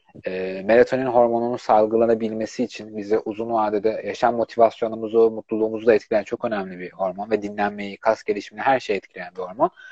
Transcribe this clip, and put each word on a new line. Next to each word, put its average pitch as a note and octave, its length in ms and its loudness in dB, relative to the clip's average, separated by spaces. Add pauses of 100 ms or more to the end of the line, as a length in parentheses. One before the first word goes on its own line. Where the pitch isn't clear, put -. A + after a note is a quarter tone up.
(280)
e, F#2 380 -6
melatonin B2 400 4
hormonunun A#2+ 520 2
salgılanabilmesi A2 1080 2
için - 340 -10
bize G#2 220 0
uzun A2+ 340 -6
vadede G#2+ 520 0
yaşam A#2 300 0
motivasyonumuzu, A2+ 960 2
mutluluğumuzu A2 560 -2
da A#2 80 8
etkileyen G#2 280 0
çok A#2+ 220 -6
önemli F#2+ 340 -6
bir F2+ 120 -12
hormon F#2+ 400 -6
ve G#2 100 0
dinlenmeyi, G#2 560 -6
kas - 260 0
gelişimini, G#2 400 -6
her C3 160 2
şeyi G2+ 180 -4
etkileyen F2+ 380 -14
bir F#2 60 -10
hormon. G2+ 280 -2 (220)